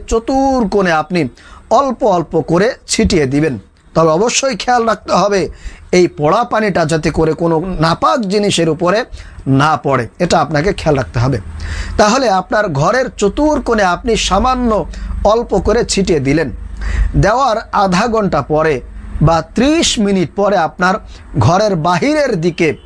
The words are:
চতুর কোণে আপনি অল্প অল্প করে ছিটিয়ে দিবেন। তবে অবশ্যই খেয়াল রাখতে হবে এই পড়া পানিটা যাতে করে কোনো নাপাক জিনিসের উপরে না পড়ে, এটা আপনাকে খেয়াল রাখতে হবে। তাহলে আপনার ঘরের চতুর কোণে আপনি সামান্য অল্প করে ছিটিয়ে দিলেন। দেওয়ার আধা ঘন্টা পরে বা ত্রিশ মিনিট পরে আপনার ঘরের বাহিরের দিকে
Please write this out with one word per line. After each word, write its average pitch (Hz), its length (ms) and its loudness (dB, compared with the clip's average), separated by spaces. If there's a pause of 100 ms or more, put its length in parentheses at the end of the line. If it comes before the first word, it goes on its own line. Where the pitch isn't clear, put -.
চতুর 262 600 0
কোণে 190 240 2
আপনি 156 360 0 (420)
অল্প 262 340 2
অল্প 175 360 0
করে 180 340 0 (120)
ছিটিয়ে 175 400 2
দিবেন। 139 320 0 (360)
তবে 160 160 4
অবশ্যই 233 460 0
খেয়াল 240 300 0
রাখতে 220 260 -4
হবে 196 360 0 (440)
এই 180 160 4
পড়া 170 360 0
পানিটা 214 400 0
যাতে 160 260 0
করে 160 220 0
কোনো 170 480 -2
নাপাক 247 400 0
জিনিসের 196 480 0
উপরে 180 360 0 (420)
না 139 300 4
পড়ে, 131 320 -2 (100)
এটা 175 220 2
আপনাকে 156 320 0
খেয়াল 151 240 0
রাখতে 127 220 -4
হবে। 123 200 0 (580)
তাহলে 226 340 4
আপনার 196 380 0
ঘরের 180 360 0 (120)
চতুর 294 460 0
কোণে 226 200 0
আপনি 185 340 0
সামান্য 220 680 0 (380)
অল্প 220 340 2
করে 214 260 2
ছিটিয়ে 185 360 0
দিলেন। 139 300 0 (680)
দেওয়ার 220 400 2 (160)
আধা 196 360 2
ঘন্টা 190 340 0
পরে 151 380 0 (420)
বা 160 200 4 (120)
ত্রিশ 302 440 0
মিনিট 196 380 0
পরে 202 200 2
আপনার 180 380 0 (440)
ঘরের 190 380 2
বাহিরের 220 640 0
দিকে 165 460 0